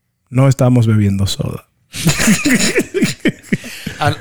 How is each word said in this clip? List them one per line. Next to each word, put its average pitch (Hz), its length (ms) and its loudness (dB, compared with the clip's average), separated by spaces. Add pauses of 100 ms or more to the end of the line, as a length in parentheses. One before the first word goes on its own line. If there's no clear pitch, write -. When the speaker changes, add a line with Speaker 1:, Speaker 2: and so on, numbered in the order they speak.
(300)
Speaker 1:
"No 131 180 2
estamos 123 400 4
bebiendo 98 400 2
soda." - 400 -8 (240)
<laughs> - 800 0 (1300)
Speaker 2:
Ah, 151 160 0